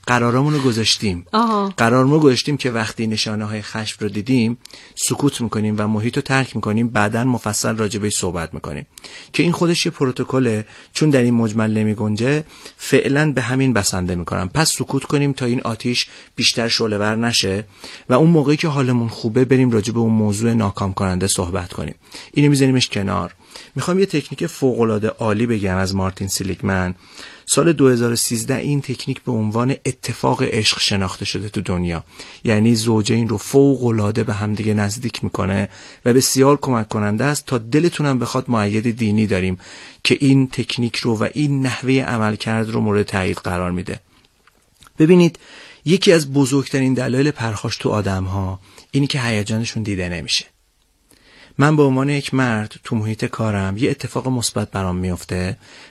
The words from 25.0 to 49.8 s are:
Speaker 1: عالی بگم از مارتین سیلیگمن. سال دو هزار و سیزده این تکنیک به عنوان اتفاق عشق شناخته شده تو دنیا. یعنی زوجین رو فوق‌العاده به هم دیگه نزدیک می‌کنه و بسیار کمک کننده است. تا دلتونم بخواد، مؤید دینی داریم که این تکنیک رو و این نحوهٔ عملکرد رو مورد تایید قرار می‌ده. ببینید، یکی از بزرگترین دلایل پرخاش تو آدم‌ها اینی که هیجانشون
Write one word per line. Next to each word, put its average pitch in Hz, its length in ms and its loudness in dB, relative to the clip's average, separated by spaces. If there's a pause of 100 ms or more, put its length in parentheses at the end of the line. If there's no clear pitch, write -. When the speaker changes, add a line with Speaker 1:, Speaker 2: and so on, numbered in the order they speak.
Speaker 1:
عالی 110 380 -2
بگم 101 300 0
از 92 180 -2
مارتین 95 340 -4
سیلیگمن. 95 640 -2 (520)
سال 160 260 2
دو 139 160 4
هزار 120 240 2
و 120 40 -2
سیزده 117 400 -4
این 143 240 -2
تکنیک 131 420 -8
به 127 100 -4
عنوان 113 420 0 (120)
اتفاق 131 560 -2
عشق - 360 0
شناخته 98 460 -2
شده 101 240 -6
تو 104 120 -4
دنیا. 87 440 -4 (400)
یعنی 110 300 4
زوجین 113 540 2
رو 110 100 -2
فوق‌العاده 120 840 2
به 113 80 -4
هم 107 220 -2
دیگه 107 200 0
نزدیک 107 500 -2
می‌کنه 98 440 -2 (360)
و 123 80 4
بسیار 135 440 4
کمک 123 320 -2
کننده 107 360 -2
است. 143 220 -2
تا 131 120 -2
دلتونم 139 600 0
بخواد، 123 320 -4
مؤید 110 460 0
دینی 107 300 2
داریم 92 320 0 (460)
که 123 160 4
این 135 280 4
تکنیک 120 480 -4
رو 113 200 0
و 107 160 0
این 139 340 0
نحوهٔ 131 380 0
عملکرد 110 640 -2
رو 117 100 -2
مورد 104 220 2
تایید 92 340 -2
قرار 90 340 -4
می‌ده. 90 300 -6 (1000)
ببینید، 170 400 6 (460)
یکی 190 280 4
از 151 200 2
بزرگترین 135 600 2
دلایل 127 360 0
پرخاش 113 460 -4
تو - 140 -2
آدم‌ها 95 720 -2 (300)
اینی 139 160 2
که 139 140 -2
هیجانشون 113 640 -2